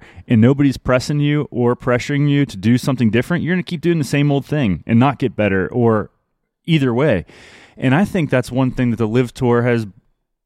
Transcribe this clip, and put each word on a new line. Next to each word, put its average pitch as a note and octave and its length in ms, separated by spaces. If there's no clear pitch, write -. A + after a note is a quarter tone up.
and A#2+ 120
nobody's C3+ 380
pressing C3 420
you D3 300
or A#2+ 260
pressuring C#3+ 540
you C#3+ 160
to A#2 120
do A2 200
something B2 320
different, B2+ 340
you're F3 120
gonna F3+ 80
keep E3 180
doing E3+ 160
the D3+ 60
same C#3+ 280
old C#3 140
thing A2+ 400
and A2+ 140
not C3 180
get B2 180
better G2 340
or A2+ 420
either C3+ 280
way. A#2+ 320
And C3 200
I G3+ 100
think F3 240
that's B2+ 220
one B2+ 180
thing B2 220
that G#2 60
the A2+ 100
Live A#2+ 260
Tour A#2+ 300
has A#2 240